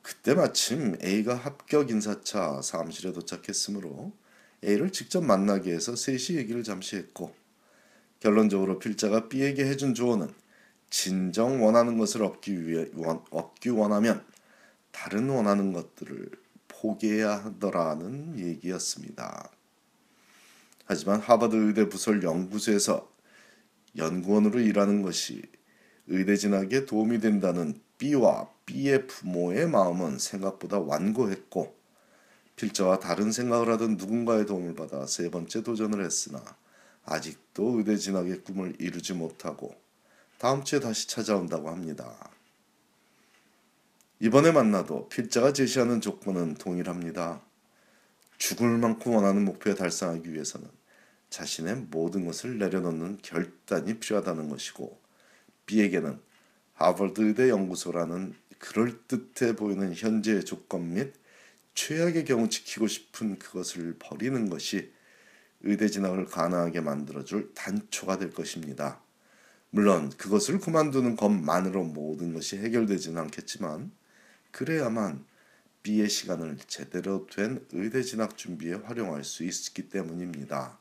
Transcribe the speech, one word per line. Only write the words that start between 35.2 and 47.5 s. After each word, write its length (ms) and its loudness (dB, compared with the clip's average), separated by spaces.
번째 320 -6
도전을 420 -2
했으나 380 -6
아직도 760 -2
의대 180 2
진학의 480 -2
꿈을 340 -6
이루지 340 -6
못하고 640 -8
다음 260 0
주에 160 2
다시 280 -4
찾아온다고 600 0
합니다. 640 -10
이번에 320 8
만나도 560 4
필자가 440 2
제시하는 480 2
조건은 540 -2
동일합니다. 880 -6